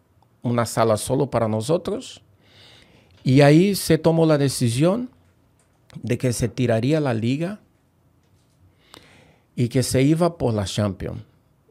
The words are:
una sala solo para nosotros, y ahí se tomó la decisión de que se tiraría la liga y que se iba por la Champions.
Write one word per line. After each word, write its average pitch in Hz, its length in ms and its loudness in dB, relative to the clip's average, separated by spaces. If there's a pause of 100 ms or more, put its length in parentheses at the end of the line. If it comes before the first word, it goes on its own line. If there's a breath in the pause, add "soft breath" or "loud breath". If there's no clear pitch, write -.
(420)
una 120 220 0
sala 113 320 2
solo 131 340 -4
para 113 180 -2
nosotros, 151 720 -6 (1000 soft breath)
y 135 200 4
ahí 160 320 6
se 160 240 0
tomó 165 260 2
la 156 140 4
decisión 143 720 0 (920)
de 120 140 -2
que 127 160 -2
se 120 160 -2
tiraría 123 520 0
la 139 120 -2
liga 139 480 -4 (1900 soft breath)
y 120 140 0
que 131 140 0
se 131 200 0
iba 160 360 2
por 123 160 -2
la 104 100 -2
Champions. 92 580 -6 (480)